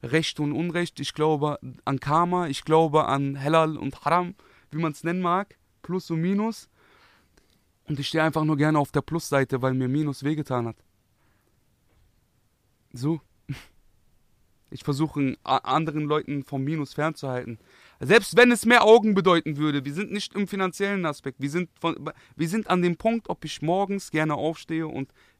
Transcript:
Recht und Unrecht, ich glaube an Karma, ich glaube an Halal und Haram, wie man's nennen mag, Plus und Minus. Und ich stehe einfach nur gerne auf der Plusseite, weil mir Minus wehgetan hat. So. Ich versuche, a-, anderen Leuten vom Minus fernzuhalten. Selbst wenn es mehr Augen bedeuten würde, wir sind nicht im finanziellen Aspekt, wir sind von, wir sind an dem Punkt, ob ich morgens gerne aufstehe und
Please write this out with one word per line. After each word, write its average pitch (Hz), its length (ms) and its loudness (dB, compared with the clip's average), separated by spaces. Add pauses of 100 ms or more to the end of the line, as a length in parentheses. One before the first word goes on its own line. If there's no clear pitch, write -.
Recht 151 380 0
und 147 120 -2
Unrecht, 165 480 -4
ich - 140 -8
glaube 151 440 0 (260)
an 139 160 -2
Karma, 175 480 0
ich - 160 -6
glaube 156 420 4
an 139 360 -2
Halal 156 360 2
und - 260 -8
Haram, 175 300 0 (360)
wie 151 80 -8
man's 160 260 -4
nennen 170 180 -2
mag, 180 340 -2 (260)
Plus 180 280 -6
und 165 100 -2
Minus. 202 480 -2 (1160)
Und 147 140 -4
ich 143 100 -6
stehe 160 160 0
einfach 156 200 0
nur 156 120 2
gerne 151 220 2
auf 143 140 -2
der 147 100 2
Plusseite, 139 600 -2
weil 131 120 0
mir 131 140 -2
Minus 143 360 -2
wehgetan 139 440 -2
hat. 113 80 -12 (2250)
So. 147 280 -4 (1500)
Ich 139 120 -16
versuche, 147 580 -2
a-, 131 160 0
anderen 151 460 -2
Leuten 143 400 -2
vom 139 180 -6
Minus 147 320 -4
fernzuhalten. 127 640 -6 (400)
Selbst 180 380 4
wenn 247 160 8
es 220 120 0
mehr 233 200 6
Augen 220 300 8
bedeuten 165 420 4
würde, 143 280 0
wir 143 80 -8
sind 180 200 -6
nicht 202 220 -8
im 190 120 -2
finanziellen 196 580 -2
Aspekt, 143 360 -6
wir 139 100 -4
sind 170 180 -2 (100)
von, 156 320 -4 (260)
wir 160 120 -2
sind 208 220 -2
an 180 100 2
dem 175 160 2
Punkt, 226 320 -2
ob - 160 -8
ich - 180 -10
morgens 190 480 -2
gerne 156 240 0
aufstehe 160 520 -4
und 139 260 -8 (280)